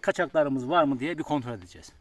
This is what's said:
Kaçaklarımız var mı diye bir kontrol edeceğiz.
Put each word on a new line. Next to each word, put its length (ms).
Kaçaklarımız 680
var 160
mı 160
diye 180
bir 40
kontrol 300
edeceğiz. 480